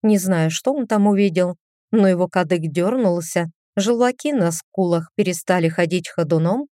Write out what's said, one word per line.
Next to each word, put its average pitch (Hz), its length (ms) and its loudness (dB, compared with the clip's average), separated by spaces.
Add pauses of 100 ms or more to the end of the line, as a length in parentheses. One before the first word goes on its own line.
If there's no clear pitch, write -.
Не 214 140 4
знаю, 175 340 0
что 254 220 -2
он 269 140 -4
там 208 200 2
увидел, 185 500 0 (340)
но 208 160 4
его 180 200 2
кадык 180 340 0
дёрнулся, 175 880 -2 (240)
желваки 240 560 0
на 180 200 0
скулах 170 640 -4
перестали 180 540 0
ходить 175 400 -2
ходуном 170 640 0